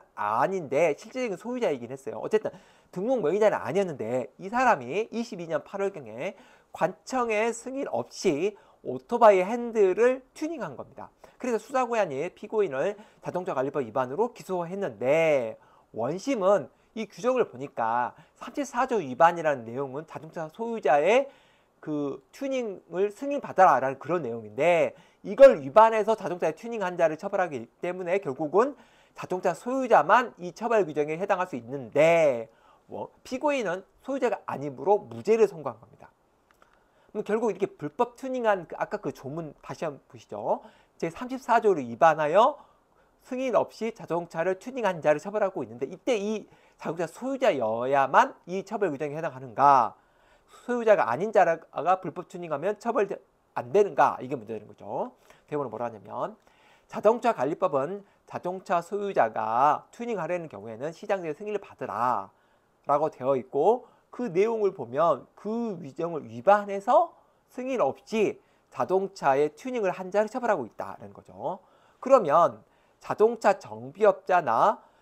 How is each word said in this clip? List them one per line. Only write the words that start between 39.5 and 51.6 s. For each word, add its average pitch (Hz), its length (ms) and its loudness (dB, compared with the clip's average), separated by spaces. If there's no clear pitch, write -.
다시 147 220 -10
한번 143 240 -8
보시죠. 120 540 -6
제 165 140 -4
삼십사 247 500 -2
조를 190 240 2
위반하여 156 760 4
승인 254 340 -4
없이 - 380 -2
자동차를 170 640 -6
튜닝한 214 420 -6
자를 151 180 2
처벌하고 196 460 -4
있는데 120 220 -8
이때 220 300 -2
이 208 320 -4
자동차 165 300 -6
소유자여야만 160 1300 2
이 185 180 -8
처벌 202 260 -2
규정에 143 260 -6
해당하는가? 131 800 2
소유자가 214 440 2
아닌 180 220 -2
자가 170 680 0